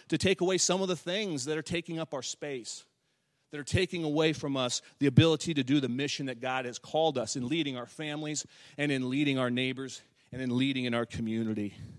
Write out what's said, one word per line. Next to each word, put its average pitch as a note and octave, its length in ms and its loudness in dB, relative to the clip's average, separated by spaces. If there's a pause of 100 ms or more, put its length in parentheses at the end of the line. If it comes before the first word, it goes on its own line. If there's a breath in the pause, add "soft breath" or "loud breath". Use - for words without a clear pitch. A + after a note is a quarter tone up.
to - 100 2
take F#3 220 4
away F#3 180 2
some F#3 240 2
of F#3+ 60 0
the F3+ 80 0
things F3 480 -4
that D3+ 120 -2
are D#3+ 60 -4
taking E3 380 -6
up D#3+ 140 -8
our C3 80 -6
space, C3+ 600 -8 (680)
that D3 80 -8
are - 20 -6
taking F3 400 0
away D#3 300 2
from C#3+ 240 -4
us B2 260 -2 (160 loud breath)
the C#3 80 4
ability D#3+ 480 6
to C#3 80 2
do C3 160 4
the C3 100 0
mission C#3 380 -2
that B2 140 -8
God B2+ 240 -2
has A#2+ 160 -8
called D#3 360 0
us A#2 200 -2
in B2 100 -4
leading C#3+ 300 -2
our A#2+ 100 -8
families D3+ 580 -6 (320 loud breath)
and C#3+ 140 0
in C3 180 0
leading C#3 300 2
our B2 120 2
neighbors B2+ 520 -2 (300 soft breath)
and B2+ 100 -6
in B2 140 0
leading C3 280 2
in A#2+ 100 0
our A#2 120 0
community. A2 680 -2 (240 loud breath)